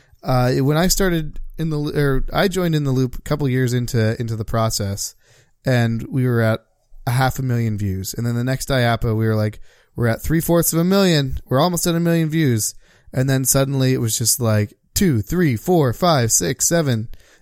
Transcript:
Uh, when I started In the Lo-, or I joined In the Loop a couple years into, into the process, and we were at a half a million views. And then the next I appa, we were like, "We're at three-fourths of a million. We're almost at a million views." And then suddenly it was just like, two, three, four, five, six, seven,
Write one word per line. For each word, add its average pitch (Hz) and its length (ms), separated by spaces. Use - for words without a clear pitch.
Uh, 127 340
when 143 200
I 175 120
started 170 520
In 160 140
the 151 80
Lo-, 147 200
or 139 320
I 170 180
joined 175 260
In 147 100
the 139 80
Loop 127 240
a - 60
couple 147 260
years 127 240
into, 117 480
into 113 160
the 107 80
process, 107 720
and 117 440
we 131 180
were 120 160
at 110 180
a 123 60
half 127 260
a 131 40
million 117 360
views. 95 360
And 117 120
then 120 100
the 120 80
next 131 260
I 131 120
appa, 117 320
we 110 120
were 110 80
like, 107 240
"We're 120 100
at 113 160
three-fourths 165 500
of 160 60
a 165 60
million. 175 600
We're 127 120
almost 170 280
at 170 80
a 165 60
million 170 280
views." 147 460
And 131 160
then 135 160
suddenly 135 500
it 127 40
was 117 200
just - 200
like, 107 360
two, 143 280
three, 165 340
four, 151 380
five, 143 360
six, - 380
seven, 131 400